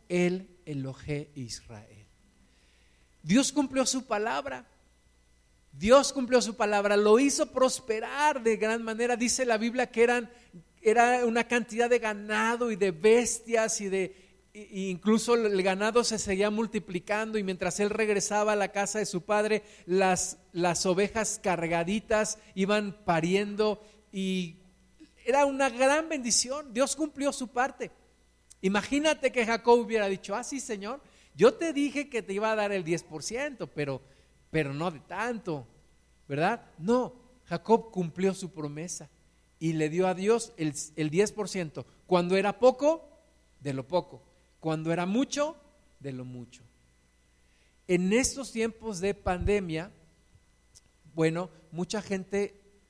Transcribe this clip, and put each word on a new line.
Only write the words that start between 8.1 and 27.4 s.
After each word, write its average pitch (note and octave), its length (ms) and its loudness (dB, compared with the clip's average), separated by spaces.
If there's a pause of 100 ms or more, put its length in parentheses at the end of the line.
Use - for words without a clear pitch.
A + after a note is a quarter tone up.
de A3+ 140 2
gran A3 260 -2
manera. A3+ 320 -2
Dice A#3+ 300 0
la A3+ 140 2
Biblia A#3 320 -2
que A3+ 140 4
eran, A#3+ 260 0 (500)
era A#3+ 460 4
una A3+ 180 2
cantidad A#3 460 0
de A#3+ 80 6
ganado A3 720 -2
y G#3+ 60 -2
de F#3+ 140 2
bestias A3 920 2
y G3 80 -4
de, F#3+ 260 -2 (380)
i-, G3 340 -8
incluso G#3+ 460 2
el G#3 280 2
ganado G#3 400 2
se A3+ 160 -2
seguía G3+ 300 0
multiplicando, G#3+ 880 -4
y G#3 60 -2
mientras F#3 360 -4
él G#3 120 0
regresaba G#3 640 0
a G#3 40 2
la G3 120 0
casa G3+ 320 -2
de G#3 40 -2
su F3+ 160 -4
padre, G#3 440 0 (200)
las, F#3 540 2 (140)
las E3+ 340 0
ovejas G3 560 0
cargaditas F3+ 960 0 (160)
iban G3+ 500 0
pariendo, G3+ 800 0 (260)
y F#3 440 -4 (680)
era C#4+ 200 4
una C#4 240 2
gran C4+ 400 2
bendición. C4+ 640 -4
Dios B3 240 0
cumplió C#4+ 380 -4
su B3+ 140 -8